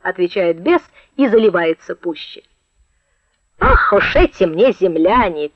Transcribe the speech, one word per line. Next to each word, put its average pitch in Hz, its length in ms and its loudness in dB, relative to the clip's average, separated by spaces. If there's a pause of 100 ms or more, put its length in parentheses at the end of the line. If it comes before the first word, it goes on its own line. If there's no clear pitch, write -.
отвечает 175 580 -2
бес 320 220 0 (320)
и 269 140 0
заливается 180 680 0
пуще. - 480 -12 (1160)
«Ах - 320 2
уж - 240 0
эти 349 260 0
мне 185 300 2
земляне, 170 840 0